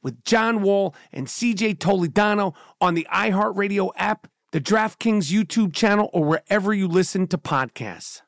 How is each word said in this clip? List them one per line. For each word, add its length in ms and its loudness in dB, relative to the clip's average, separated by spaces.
with 220 -10
John 360 2
Wall 340 2
and 180 -8
C 240 -2
J 180 0
Toledano 800 0
on 140 2
the 180 -2
iHeartRadio 840 -2
app, 300 -4
the 80 -2
DraftKings 720 0
YouTube 400 0
channel, 400 2
or 120 2
wherever 500 0
you 140 0
listen 400 2
to 100 -2
podcasts. 880 -6